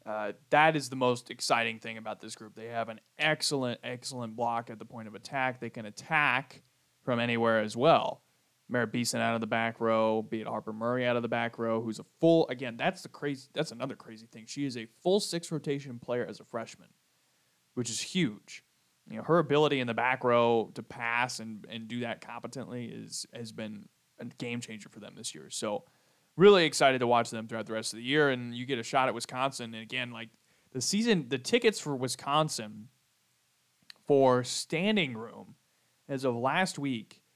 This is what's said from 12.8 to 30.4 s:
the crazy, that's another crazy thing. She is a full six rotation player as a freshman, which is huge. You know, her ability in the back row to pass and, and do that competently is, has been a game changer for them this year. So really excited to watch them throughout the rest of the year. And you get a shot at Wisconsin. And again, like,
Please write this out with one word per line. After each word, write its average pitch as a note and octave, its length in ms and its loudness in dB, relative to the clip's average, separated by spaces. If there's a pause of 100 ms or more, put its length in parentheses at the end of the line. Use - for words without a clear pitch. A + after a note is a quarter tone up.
the - 60 -14
crazy, C#3+ 440 -6
that's D3+ 180 -2
another A#2+ 240 -8
crazy A2+ 300 -18
thing. A2+ 220 -20
She C#3+ 180 -6
is B2+ 100 -4
a A2+ 120 -10 (140)
full F#3+ 180 4
six E3+ 320 -4
rotation C#3+ 460 -4
player A#2+ 300 -2
as G2+ 120 -10
a - 40 -20
freshman, - 460 -12 (840)
which A#2+ 140 -4
is G#2+ 120 -4
huge. - 600 -2 (460)
You A2+ 80 -12
know, G#2 60 -10
her E3+ 160 4
ability C#3+ 400 4
in B2 80 -2
the A#2 80 -2
back B2 280 0
row A#2 520 4
to - 80 -10
pass A#2+ 560 -4
and, A2 300 -12
and A2+ 180 -12
do A#2+ 140 -6
that A2+ 200 -6
competently A#2+ 640 -10
is, A2+ 480 -12
has A#2 180 -12
been G#2+ 380 -12 (300)
a - 60 -12
game A#2+ 360 -8
changer A2 280 -14
for - 100 -20
them G2+ 180 -16
this A2 160 -10
year. D2+ 160 -16
So - 360 -4 (520)
really F#3 280 12
excited C3+ 340 6
to B2 80 2
watch A#2+ 240 4
them A2+ 160 -8
throughout A2+ 180 -6
the A2+ 80 -8
rest A2 200 -6
of G#2+ 40 -12
the A#2 80 -10
year. C#3+ 240 4
And B2 260 -4
you B2 120 -8
get C3+ 100 -2
a A2+ 60 -4
shot C3 240 2
at A2 80 0
Wisconsin. B2 580 -6
And A2+ 80 -12
again, B2 300 -6
like, A2+ 180 -12 (420)